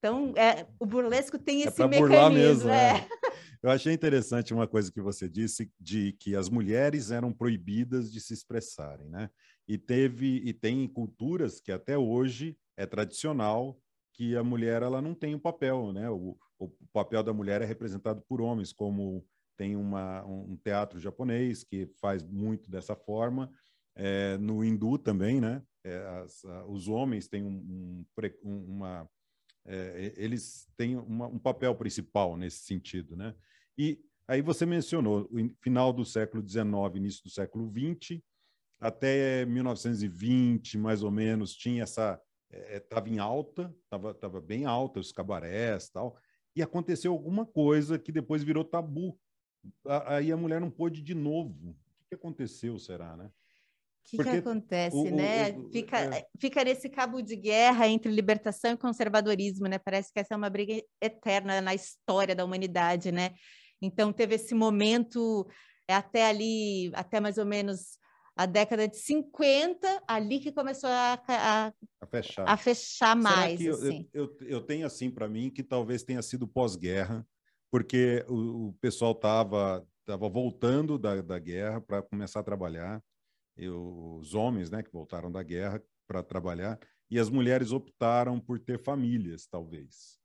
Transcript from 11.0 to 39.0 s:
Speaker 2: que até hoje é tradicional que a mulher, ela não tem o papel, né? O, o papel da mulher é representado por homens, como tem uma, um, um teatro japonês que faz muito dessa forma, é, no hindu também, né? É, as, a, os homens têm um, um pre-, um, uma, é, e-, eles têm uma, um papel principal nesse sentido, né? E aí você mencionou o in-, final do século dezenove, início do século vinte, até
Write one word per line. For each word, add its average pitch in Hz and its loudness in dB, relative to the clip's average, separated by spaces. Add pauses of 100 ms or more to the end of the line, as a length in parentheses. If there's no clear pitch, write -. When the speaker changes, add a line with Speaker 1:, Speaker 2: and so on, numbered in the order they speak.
Speaker 2:
que - -8
até 131 -2
hoje 127 0 (200)
é 98 -4
tradicional 117 -2 (380)
que 120 -2
a 120 0
mulher, 117 0
ela 131 -2
não 165 -6
tem 151 -4
o 143 -6
papel, 131 -2
né? 104 -4
O, 92 -6 (220)
o 95 -8 (240)
papel 107 0
da 110 -2
mulher 101 0
é - -2
representado 107 -6
por 127 -4
homens, 113 -2
como 101 -4 (300)
tem 101 -4
uma, 98 -6
um, 95 -12
um 90 -10
teatro 101 -2
japonês 120 -4
que 95 -8 (120)
faz 98 -2
muito 101 -6
dessa 92 -8
forma, 123 -4 (460)
é, 98 -2
no 107 -2
hindu 110 2
também, 110 0
né? 120 -2 (240)
É, 90 -10 (240)
as, - -20
a, 90 -14
os 98 -10
homens 110 -2
têm 101 -6
um, 101 -6
um 92 -10
pre-, 107 -6
um, 101 -8 (120)
uma, 92 -10 (580)
é, 95 -10
e-, 101 -8
eles - -8
têm 120 -2
uma, 117 -6
um 117 -10
papel 127 0
principal 98 -2
nesse 90 -8
sentido, 85 -8
né? 107 -10 (420)
E 151 -2 (260)
aí 135 0
você 165 0
mencionou 147 0
o 117 -6
in-, 113 -2
final 127 4
do 120 -2
século 107 -4
dezenove, 101 -2
início 98 -6
do 92 -18
século 107 -6
vinte, 165 -6 (580)
até 131 0